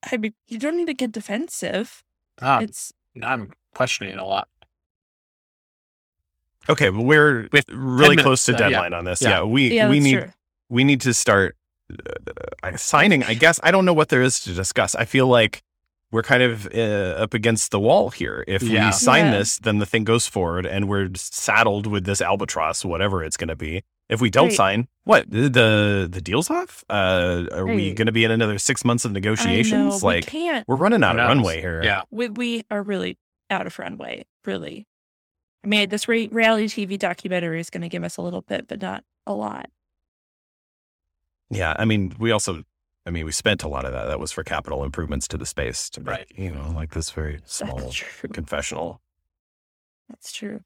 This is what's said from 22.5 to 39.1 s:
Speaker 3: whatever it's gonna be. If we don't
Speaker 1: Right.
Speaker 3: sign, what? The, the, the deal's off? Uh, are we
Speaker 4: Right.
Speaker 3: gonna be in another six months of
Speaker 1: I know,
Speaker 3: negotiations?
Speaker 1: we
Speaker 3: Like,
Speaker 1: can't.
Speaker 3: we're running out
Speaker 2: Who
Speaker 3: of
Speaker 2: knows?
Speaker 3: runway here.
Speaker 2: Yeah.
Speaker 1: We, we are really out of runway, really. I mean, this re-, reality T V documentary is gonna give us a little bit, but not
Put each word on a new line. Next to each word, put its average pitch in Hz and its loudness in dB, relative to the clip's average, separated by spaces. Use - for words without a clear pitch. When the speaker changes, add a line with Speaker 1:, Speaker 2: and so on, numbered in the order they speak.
Speaker 3:
whatever 92 -2
it's 78 -6
gonna 80 -6
be. 80 -8
If 110 -2
we 120 2
don't 143 6
Speaker 1:
Right. 208 0
Speaker 3:
sign, 104 2
what? 196 4
The, 123 2
the, 104 4
the 90 -10
deal's 107 -2
off? 349 -6
Uh, 90 0
are 92 -4
we 101 0
Speaker 4:
Right. 95 -6
Speaker 3:
gonna 113 0
be 113 4
in 113 4
another 113 2
six - -4
months 120 2
of 117 -4
Speaker 1:
I - -6
know, 98 -4
Speaker 3:
negotiations? 101 0
Speaker 1:
we - 0
Speaker 3:
Like, 87 0
Speaker 1:
can't. 311 -6
Speaker 3:
we're 123 0
running 196 2
out 90 4
Speaker 2:
Who 117 0
Speaker 3:
of 123 2
Speaker 2:
knows? 127 4
Speaker 3:
runway 87 0
here. 82 -4
Speaker 2:
Yeah. 98 0
Speaker 1:
We, 233 -6
we 233 -6
are 208 -4
really 185 -6
out 185 -4
of 180 -14
runway, - -12
really. 190 -10
I 202 -8
mean, 208 2
this 208 -6
re-, 226 -2
reality 220 2
T 208 -6
V 196 -8
documentary 175 -4
is 170 -8
gonna 170 -10
give 170 -8
us 175 -10
a 185 -10
little 175 -8
bit, - -8
but 208 -10
not 190 -8